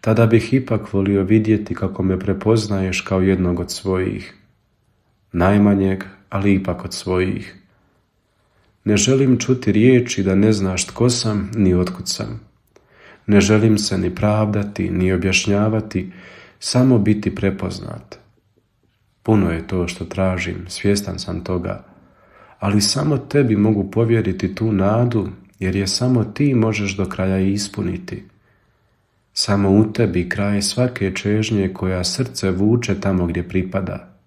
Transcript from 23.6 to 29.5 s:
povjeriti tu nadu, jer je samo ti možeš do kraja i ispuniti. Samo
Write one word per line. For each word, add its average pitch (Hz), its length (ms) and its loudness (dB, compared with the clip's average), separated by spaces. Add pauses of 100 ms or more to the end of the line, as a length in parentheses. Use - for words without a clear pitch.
povjeriti 107 640 0
tu 113 180 -2
nadu, 107 560 2 (300)
jer 95 180 -2
je 98 100 0
samo 123 380 0
ti 139 300 0
možeš 104 420 0
do 95 120 -2
kraja 95 320 -2
i 98 120 2
ispuniti. 98 720 -6 (1080)
Samo 101 380 0